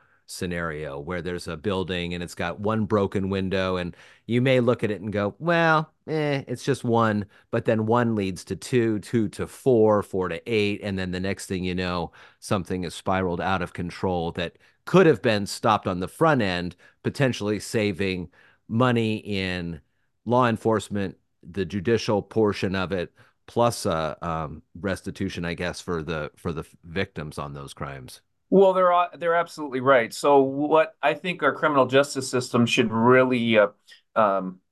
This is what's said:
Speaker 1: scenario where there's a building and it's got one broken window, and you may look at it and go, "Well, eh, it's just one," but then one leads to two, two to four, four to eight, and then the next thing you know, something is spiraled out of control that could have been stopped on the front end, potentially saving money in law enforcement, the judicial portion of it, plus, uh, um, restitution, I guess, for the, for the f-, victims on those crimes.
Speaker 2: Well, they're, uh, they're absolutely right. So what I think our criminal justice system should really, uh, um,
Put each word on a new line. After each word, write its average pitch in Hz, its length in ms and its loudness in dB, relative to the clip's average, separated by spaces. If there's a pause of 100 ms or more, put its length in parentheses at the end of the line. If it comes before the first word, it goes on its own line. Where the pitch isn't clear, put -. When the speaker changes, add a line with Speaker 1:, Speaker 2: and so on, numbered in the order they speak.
(260)
Speaker 1:
scenario 80 720 -8
where 85 220 -8
there's 87 280 -8
a 82 80 -8
building 87 580 -4
and 87 80 -6
it's 82 140 -12
got 85 240 -6
one 107 260 0
broken 98 420 0
window, 95 480 -2
and 87 180 -6 (320)
you 117 140 0
may 127 200 4
look 120 220 2
at 104 80 0
it 101 120 -6
and 104 100 -6
go, 101 260 0
"Well, 160 540 2 (140)
eh, 147 420 -2
it's 123 160 -8
just 135 200 -2
one," 113 420 2 (240)
but 117 160 -2
then 110 180 2
one 117 300 2
leads 95 300 -4
to 95 120 -6
two, 113 440 0
two 110 300 0
to - 160 -8
four, 107 560 4
four 92 260 -4
to 85 180 -6
eight, 104 360 0
and 101 160 -4
then 92 120 -4
the 90 100 -4
next 95 260 -6
thing 90 180 -4
you 90 100 -2
know, 90 380 -4 (260)
something 92 460 -4
is 80 100 -8
spiraled 92 480 -2
out 92 180 -2
of 87 140 -8
control 87 580 -4
that 85 240 -8 (300)
could 185 180 6
have 151 160 4
been 107 240 0
stopped 107 420 0
on 92 140 -2
the 90 80 -4
front 156 320 2
end, 90 360 -2 (260)
potentially 107 580 -2
saving 95 720 -2 (380)
money 117 480 2
in 90 640 -6 (420)
law 123 240 2
enforcement, 104 680 -2 (260)
the 92 220 -6
judicial 101 580 0
portion 104 520 0
of 92 180 -2
it, 87 200 -4 (340)
plus, 117 400 0
uh, 80 360 -2
um, 80 400 -8 (180)
restitution, 92 640 -6
I 85 100 -4
guess, 87 260 -6
for 85 220 -6
the, 76 340 -6
for 87 160 -8
the 76 80 -8
f-, - 240 -16
victims 82 540 -8
on 71 140 -8
those 69 220 -14
crimes. 69 460 -14 (300)
Speaker 2:
Well, 190 220 6
they're, 180 200 2
uh, 175 160 2 (100)
they're 170 160 0
absolutely 151 460 -4
right. 123 320 4
So 143 300 6
what 147 600 2
I 151 120 2
think 170 280 -6
our 139 100 4
criminal 143 340 2
justice 135 440 2
system 120 360 2
should 113 260 2
really, 120 680 4
uh, 101 100 6 (460)
um, 98 460 2 (120)